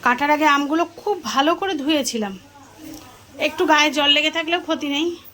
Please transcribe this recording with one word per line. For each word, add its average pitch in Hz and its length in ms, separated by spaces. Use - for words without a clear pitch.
কাটার 254 300
আগে 302 120
আমগুলো 294 260
খুব 415 140
ভালো 277 280
করে 392 220
ধুয়েছিলাম, 254 520
একটু 359 240
গায়ে 302 260
জল 285 200
লেগে 302 200
থাকলেও 330 300
ক্ষতি 302 280
নেই 311 120